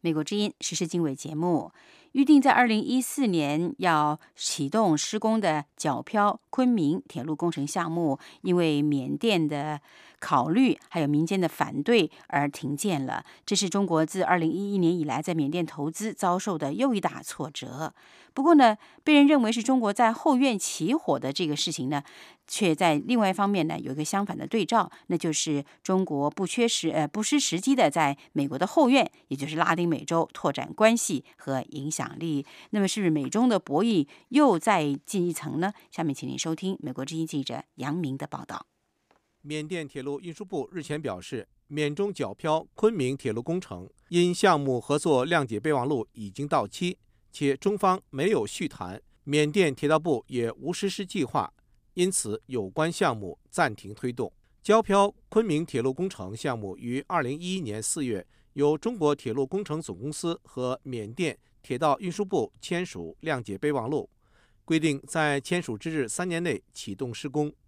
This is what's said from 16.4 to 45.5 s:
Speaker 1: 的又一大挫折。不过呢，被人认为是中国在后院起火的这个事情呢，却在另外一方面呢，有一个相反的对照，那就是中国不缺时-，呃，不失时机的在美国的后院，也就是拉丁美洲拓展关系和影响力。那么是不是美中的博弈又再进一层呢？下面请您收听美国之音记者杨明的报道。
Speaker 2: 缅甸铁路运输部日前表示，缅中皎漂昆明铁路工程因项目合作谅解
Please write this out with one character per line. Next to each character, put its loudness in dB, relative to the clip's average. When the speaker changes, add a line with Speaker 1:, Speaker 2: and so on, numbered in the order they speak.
Speaker 1:
的 -4
又 0
一 0
大 -4
挫 -10
折。 -10
不 -4
过 8
呢， 8
被 6
人 10
认 6
为 2
是 -2
中 4
国 2
在 4
后 2
院 4
起 -2
火 0
的 -4
这 -2
个 -2
事 -4
情 -6
呢， -4
却 2
在 4
另 2
外 4
一 0
方 0
面 2
呢， -4
有 -8
一 -6
个 -2
相 -2
反 -8
的 -8
对 0
照， 0
那 0
就 -2
是 -2
中 2
国 -2
不 -4
缺 0
时-， -2
呃， 0
不 -6
失 0
时 -2
机 0
的 4
在 0
美 0
国 -6
的 0
后 4
院， 4
也 -6
就 -6
是 -6
拉 2
丁 0
美 0
洲 0
拓 -2
展 -6
关 4
系 -2
和 -4
影 -8
响 -8
力。 -4
那 -2
么 4
是 -2
不 0
是 6
美 0
中 2
的 4
博 0
弈 4
又 6
再 2
进 -2
一 -2
层 -6
呢？ -2
下 -6
面 -2
请 -10
您 -8
收 -2
听 -6
美 -10
国 -8
之 -8
音 -2
记 -4
者 -8
杨 -6
明 -4
的 -10
报 -12
道。 -12
Speaker 2:
缅 -8
甸 -6
铁 -10
路 -6
运 -12
输 -12
部 -6
日 -8
前 -8
表 -6
示， -10
缅 -2
中 -2
皎 -6
漂 -2
昆 4
明 0
铁 -4
路 -4
工 -2
程 -14
因 4
项 4
目 0
合 0
作 4
谅 2
解 -4